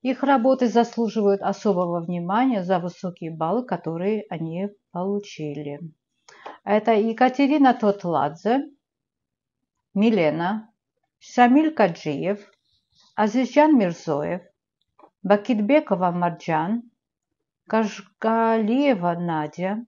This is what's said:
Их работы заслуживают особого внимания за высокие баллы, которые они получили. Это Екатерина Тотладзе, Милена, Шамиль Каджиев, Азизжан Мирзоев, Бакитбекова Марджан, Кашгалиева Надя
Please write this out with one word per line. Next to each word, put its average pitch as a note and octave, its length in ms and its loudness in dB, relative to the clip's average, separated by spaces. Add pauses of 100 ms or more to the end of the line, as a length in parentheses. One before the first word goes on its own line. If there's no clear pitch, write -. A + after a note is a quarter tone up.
Их B3+ 220 -2
работы C4 440 2
заслуживают G#3+ 720 0
особого F3+ 580 -2
внимания F#3 640 -2
за F3 160 0
высокие F3 520 -8
баллы, E3 320 -2
которые F#3 680 -4
они E3+ 400 -6 (220)
получили. D#3 880 -8 (840)
Это G#3+ 300 2
Екатерина B3+ 840 2
Тотладзе, G3+ 960 -2 (1200)
Милена, G3 800 0 (480)
Шамиль C4 520 4
Каджиев, E3+ 680 -2 (760)
Азизжан B3 640 4
Мирзоев, E3+ 640 -2 (800)
Бакитбекова G#3 880 2
Марджан, F3 720 -2 (840)
Кашгалиева A3+ 1500 0
Надя F3 680 -4